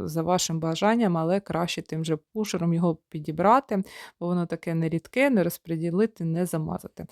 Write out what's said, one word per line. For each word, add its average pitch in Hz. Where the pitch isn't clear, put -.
за 160
вашим 160
бажанням, 180
але 165
краще 170
тим 160
же 160
пушером 175
його 165
підібрати, 190
бо 175
воно 175
таке -
нерідке, 165
не 208
розподілити, 170
не 165
замазати. 165